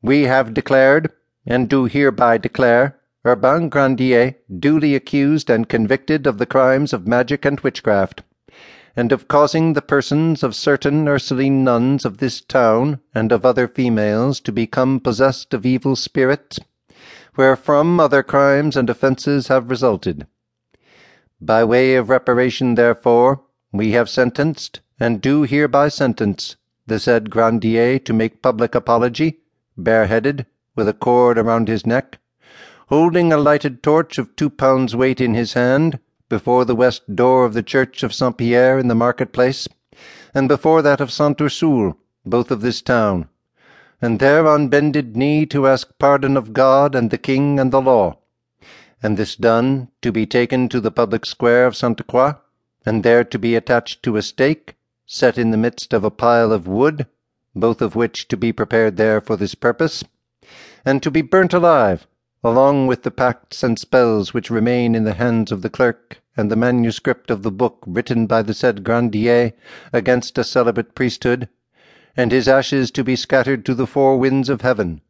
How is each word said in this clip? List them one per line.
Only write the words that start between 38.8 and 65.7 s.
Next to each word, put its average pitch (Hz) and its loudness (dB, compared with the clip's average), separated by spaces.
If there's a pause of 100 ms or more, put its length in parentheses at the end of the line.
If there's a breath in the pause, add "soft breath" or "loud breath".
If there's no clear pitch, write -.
the 117 0
marketplace, 123 -2 (640 loud breath)
and 135 0
before 147 2
that 143 2
of 131 -6
Saint 147 -2
Ursule, 139 0 (280)
both 117 -2
of 113 -4
this 117 -4
town, 104 -2 (720 soft breath)
and 117 -2
there 147 4
on 147 2
bended 143 -2
knee 151 0
to 139 -2
ask 131 -2
pardon 139 2
of 110 -6
God 135 2
and 117 0
the 117 -4
king 139 -2
and 131 0
the 135 2
law, 117 2 (840 soft breath)
and 107 -2
this 101 -6
done, 123 0 (120)
to 120 -4
be 110 -2
taken 123 -2
to 127 -4
the 107 -4
public 113 -2
square 120 0
of 120 -2
Sainte 120 -4
Croix, 131 0 (520)
and 110 -2
there 117 4
to 117 -8
be 117 -2
attached - -2
to 110 -2
a 104 -2
stake, - -4 (300)
set - 0
in 117 0
the 110 0
midst 117 -4
of 107 0
a 104 -2
pile 117 2
of 92 -2
wood, 139 -2 (500)
both 110 -2
of 113 -4
which 113 -4
to 120 -4
be 113 -2
prepared 110 -2
there 107 0
for 110 -6
this 95 -6
purpose, - -4 (800 loud breath)
and 135 -2
to 151 -4
be 156 0
burnt 185 0
alive, 147 2 (360)
along 135 2
with 127 -2
the 123 -6
pacts - -4
and 117 -2
spells 113 0
which 120 -6
remain 117 0
in 113 -2
the 107 -2
hands 113 -2
of 98 -6
the 110 -6
clerk, - -4 (160)